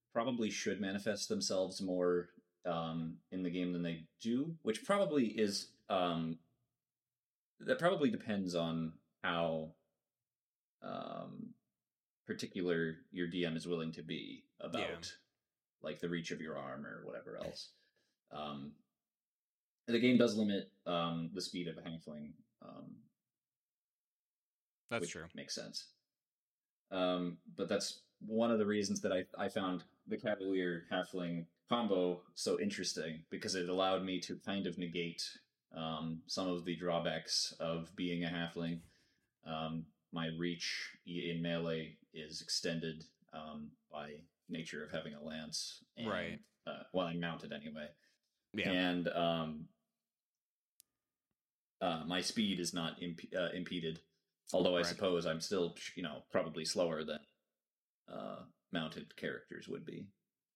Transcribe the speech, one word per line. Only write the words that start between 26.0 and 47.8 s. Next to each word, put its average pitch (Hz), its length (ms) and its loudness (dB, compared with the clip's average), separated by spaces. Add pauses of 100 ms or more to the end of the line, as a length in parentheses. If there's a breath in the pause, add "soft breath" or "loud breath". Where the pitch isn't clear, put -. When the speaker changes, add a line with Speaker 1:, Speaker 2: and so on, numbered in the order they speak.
Speaker 1:
Um, 90 480 2 (180)
but 92 140 0
that's - 300 0 (260)
one 110 240 4
of 117 80 6
the 107 80 6
reasons 101 360 2
that 95 100 2
I, 92 140 2 (120)
I 101 120 0
found 92 340 0 (240)
the 104 100 -2
Cavalier 95 760 2
Halfling 87 540 0 (240)
combo 95 520 4 (140)
so 92 240 0
interesting, 82 720 -2
because 98 240 -2
it 87 140 0
allowed 95 340 4
me 92 180 0
to - 160 -4
kind 98 300 -2
of 87 100 -4
negate, 85 460 -2 (520)
um, 80 520 -2
some 95 200 -2
of 87 180 0
the 87 100 0
drawbacks 82 840 0
of 82 360 -2
being 87 280 0
a 85 60 0
Halfling. 85 500 -2 (640 soft breath)
Um, 80 400 -4 (280)
my 82 140 0 (100)
reach 85 540 -2 (160)
i-, 85 240 -2
in 82 100 0
melee 82 560 0 (160)
is 78 280 -10
extended, 82 640 -2 (300)
um, 76 380 -8 (200)
by 76 200 -8 (360)
nature 80 360 -6
of 76 80 -12
having 76 240 -4
a 73 80 -14
lance. 78 600 -6 (140)
And, 117 100 -4
Speaker 2:
Right. 90 320 -2 (280)
Speaker 1:
uh, 73 160 -8 (100)
well, 90 140 2
I'm 85 120 -2
mounted 82 320 -4
anyway. 76 380 -10 (640 soft breath)